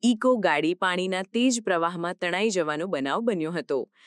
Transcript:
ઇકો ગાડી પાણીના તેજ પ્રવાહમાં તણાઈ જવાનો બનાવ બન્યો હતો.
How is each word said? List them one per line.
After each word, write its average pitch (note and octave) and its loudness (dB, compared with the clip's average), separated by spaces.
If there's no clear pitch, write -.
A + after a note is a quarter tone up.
ઇકો B3 4
ગાડી D#3+ 2
પાણીના F#3 -2
તેજ A#3 0
પ્રવાહમાં F3 -2
તણાઈ F3+ 0
જવાનો D#3+ -2
બનાવ D3 -2
બન્યો F3+ -2
હતો. D3 -2